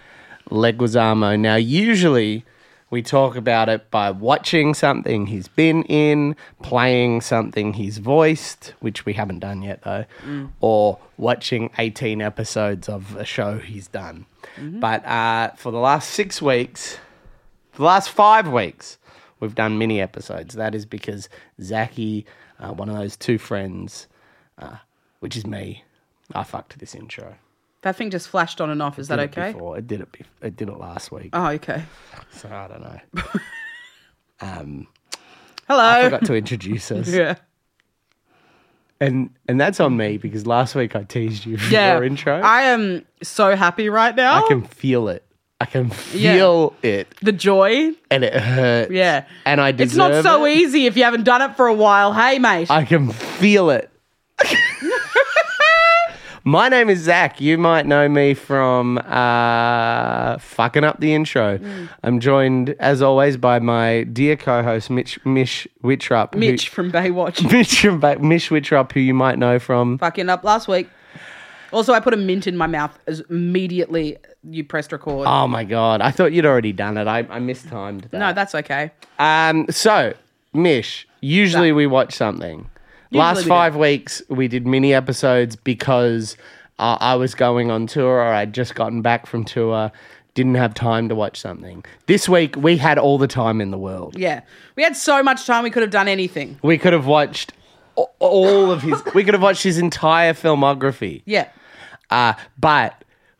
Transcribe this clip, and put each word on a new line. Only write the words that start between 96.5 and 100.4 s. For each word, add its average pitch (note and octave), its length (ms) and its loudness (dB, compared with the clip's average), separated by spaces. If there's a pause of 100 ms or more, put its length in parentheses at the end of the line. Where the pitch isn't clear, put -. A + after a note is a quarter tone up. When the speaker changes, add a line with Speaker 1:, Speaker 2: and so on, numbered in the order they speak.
Speaker 1:
We D3+ 140 4
could F3+ 160 4
have D3 120 2
watched D3 460 0 (460)
a-, - 40 0 (180)
all F#3+ 520 4
of D#3+ 100 -2
his, D3+ 200 -2 (120)
we G3 120 4
could G3+ 80 4
have F#3+ 100 2
watched G3 200 2
his F3 140 0
entire E3 560 2
filmography. C#3 920 0